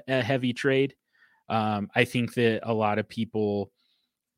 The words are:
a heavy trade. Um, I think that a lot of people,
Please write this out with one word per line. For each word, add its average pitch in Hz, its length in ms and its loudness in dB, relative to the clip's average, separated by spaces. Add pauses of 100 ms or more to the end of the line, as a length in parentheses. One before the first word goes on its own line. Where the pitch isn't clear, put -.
a 131 160 0
heavy 123 300 0
trade. 135 420 0 (540)
Um, 107 440 0
I 127 100 6
think 120 300 -2
that 113 300 2
a 117 100 -2
lot 107 240 2
of 104 100 -2
people, 104 640 -2 (680)